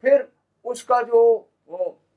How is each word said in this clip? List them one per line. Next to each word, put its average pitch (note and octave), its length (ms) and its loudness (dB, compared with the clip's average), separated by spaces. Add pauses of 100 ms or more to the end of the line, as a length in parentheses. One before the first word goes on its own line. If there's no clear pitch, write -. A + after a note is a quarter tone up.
फिर C4+ 300 0 (320)
उसका A#3+ 380 -4
जो, A#3 460 2 (200)
वो F3 300 -10 (180)